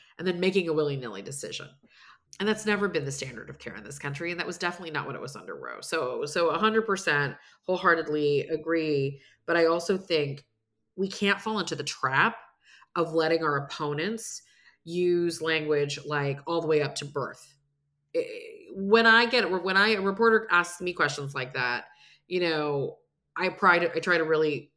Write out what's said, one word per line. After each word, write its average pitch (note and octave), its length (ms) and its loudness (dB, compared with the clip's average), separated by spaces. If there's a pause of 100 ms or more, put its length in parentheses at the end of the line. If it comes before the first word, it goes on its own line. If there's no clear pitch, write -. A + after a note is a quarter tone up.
(180)
and F3 80 -4
then F3 140 -2
making F#3 280 2
a D#3+ 40 0
willy-nilly C3+ 500 -2
decision. - 460 -10 (720)
And G3+ 80 0
that's G#3+ 160 -2
never G3+ 240 0
been D#3+ 160 -2
the C#3 80 -6
standard A#2+ 380 -10
of - 80 -18
care G2 180 -14
in G#2 80 -14
this C#3 140 -14
country, C#3+ 320 -6
and F3 100 -8
that D#3+ 60 -6
was F3+ 100 -8
definitely F3+ 340 -6
not D3+ 160 -4
what C3+ 80 -8
it - 60 -10
was C3 160 -10
under F2+ 180 -12
Roe. B1 280 -10
So, B2+ 420 -4
so E3 240 0
a D#3+ 100 0
hundred A3 280 4
percent D3 480 0 (320)
wholeheartedly D3+ 800 2
agree, D#3 720 -2 (260)
but E3+ 100 2
I E3 100 6
also F3 320 0
think D3 460 -2 (520)
we F#3+ 120 -2
can't G3+ 320 0
fall A3 180 -4
into F3 160 -4
the C#3+ 100 -8
trap D3 520 0 (600)
of D#3+ 160 0
letting E3 320 2
our D3 140 0
opponents D3+ 840 -6 (420)
use F3 580 0
language D3+ 640 0
like C#3+ 400 -2
"all E3 160 0
the D#3+ 40 -4
way D3+ 140 4
up C#3 160 -2
to - 80 -6
birth." - 500 -8 (640)
I, E3 80 0 (500)
when G3+ 320 6
I A#3 200 8
get, A#3 240 2 (120)
when F#3 140 0
I, G#3 140 6
a G3+ 100 2
reporter A3 500 4
asks F3 300 2
me F3+ 140 -4
questions C#3+ 400 -2
like B2+ 180 -6
that, B2 320 -2 (440)
you F3+ 120 -2
know, D3+ 560 -2 (400)
I F3+ 140 0
try F3+ 280 4
to, E3+ 160 0
I D#3+ 60 0
try F3 160 2
to D#3+ 80 2
really D#3 520 0